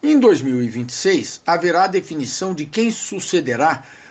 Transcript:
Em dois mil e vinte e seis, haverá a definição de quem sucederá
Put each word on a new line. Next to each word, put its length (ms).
Em 160
dois 240
mil 220
e 60
vinte 220
e 40
seis, 500
haverá 380
a 60
definição 680
de 100
quem 280
sucederá 880